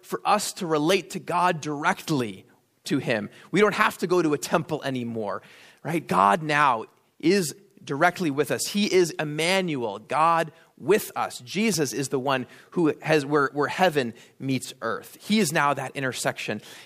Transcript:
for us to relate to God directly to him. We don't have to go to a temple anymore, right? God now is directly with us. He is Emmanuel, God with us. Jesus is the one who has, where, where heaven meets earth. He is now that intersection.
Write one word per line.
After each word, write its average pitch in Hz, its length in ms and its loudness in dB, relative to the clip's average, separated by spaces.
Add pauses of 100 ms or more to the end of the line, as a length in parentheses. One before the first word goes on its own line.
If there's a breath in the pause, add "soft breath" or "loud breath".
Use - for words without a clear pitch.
for - 240 -8
us 202 280 0
to 190 120 -8
relate 160 460 2
to 185 80 -8
God 170 420 0
directly 143 840 -2 (400 soft breath)
to 147 120 0
him. 117 320 0 (220 loud breath)
We 180 80 2
don't 208 160 4
have 214 240 0
to 190 80 -2
go 180 140 2
to 151 120 2
a 143 60 0
temple 160 440 -2
anymore, 117 600 -6 (400 loud breath)
right? 156 240 -4
God 190 340 4
now 147 440 2 (340)
is 175 340 2 (300)
directly 170 460 0
with 139 220 -2
us. 117 160 -2
He 208 240 0
is 175 200 4
Emmanuel, 156 880 -2
God 160 520 2 (260 soft breath)
with 202 380 0
us. 110 240 -4
Jesus 160 520 -2
is 143 180 -4
the 139 100 -2
one 127 260 -2 (260 loud breath)
who 160 300 2
has, 151 240 2
where, 147 280 2
where 143 140 0
heaven 143 460 2 (240 loud breath)
meets 135 440 -4
earth. - 380 -8
He 214 200 2
is 160 120 2
now 147 220 2
that 131 220 -6
intersection. 127 680 -4 (240 loud breath)